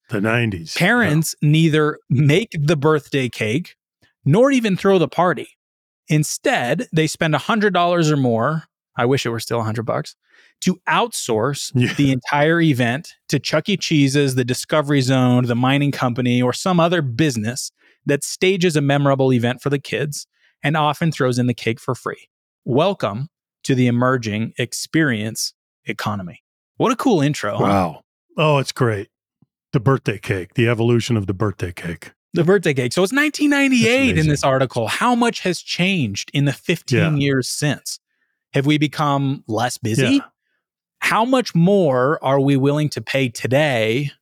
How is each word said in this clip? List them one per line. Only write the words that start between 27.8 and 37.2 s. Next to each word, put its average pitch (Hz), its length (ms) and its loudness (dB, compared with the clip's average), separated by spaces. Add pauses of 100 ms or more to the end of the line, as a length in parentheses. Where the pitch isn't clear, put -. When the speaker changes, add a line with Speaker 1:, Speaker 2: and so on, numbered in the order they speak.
Speaker 1:
Oh, 151 220 2
it's 131 140 -4
great. 110 360 -2 (640)
The 135 80 0
birthday 117 380 0
cake, 95 360 -6
the 117 140 2
evolution 117 480 0
of 98 100 -2
the 98 80 -4
birthday 92 380 -6
cake. - 400 -12 (200)
Speaker 2:
The 170 120 0
birthday 175 300 2
cake. 123 180 -2
So 175 100 0
it's 190 100 0
nineteen 294 380 0
ninety-eight 262 640 2
Speaker 1:
That's 156 120 2
Speaker 2:
in 151 60 2
this 143 120 0
Speaker 1:
amazing. 147 60 2
Speaker 2:
article. 131 400 0
How 247 260 0
much 233 260 0
has 180 220 -4
changed 175 720 -2
in 139 120 0
the 143 80 2
fifteen - 460 -2
Speaker 1:
Yeah. 160 180 2
Speaker 2:
years 139 320 0